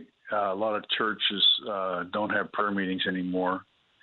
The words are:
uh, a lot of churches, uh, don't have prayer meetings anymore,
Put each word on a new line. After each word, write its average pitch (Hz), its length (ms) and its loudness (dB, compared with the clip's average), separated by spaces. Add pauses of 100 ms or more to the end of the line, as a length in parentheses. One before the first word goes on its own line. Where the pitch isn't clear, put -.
(320)
uh, 101 180 2
a 92 40 0
lot 107 200 0
of 101 220 -4
churches, 104 500 0 (220)
uh, 95 360 -2
don't 104 260 -2
have 104 220 0
prayer 104 180 2
meetings 92 360 0
anymore, 92 600 0 (360)